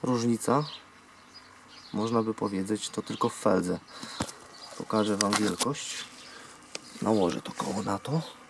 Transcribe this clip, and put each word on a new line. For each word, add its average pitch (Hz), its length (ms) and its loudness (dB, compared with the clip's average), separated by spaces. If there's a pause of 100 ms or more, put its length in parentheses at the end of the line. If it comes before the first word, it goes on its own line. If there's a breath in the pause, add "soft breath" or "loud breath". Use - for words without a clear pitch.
Różnica, 120 600 4 (1300)
można 113 300 2
by 110 100 0
powiedzieć, 101 560 -2
to 107 120 -4
tylko - 280 0
w - 40 -4
feldze. 90 460 4 (960 loud breath)
Pokażę 107 400 2
wam 101 140 6
wielkość. - 720 0 (1000 loud breath)
Nałożę 101 400 2
to - 100 -10
koło 98 320 -4
na 98 160 0
to. 156 220 0 (280)